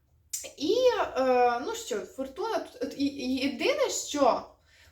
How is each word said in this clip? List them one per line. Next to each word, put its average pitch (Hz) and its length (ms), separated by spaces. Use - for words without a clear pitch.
і, 339 180
е, 247 480
ну 453 100
що, - 200
Фортуна, 269 640
тут, - 380
і, 277 80
і 262 300
єдине, 392 540
що - 520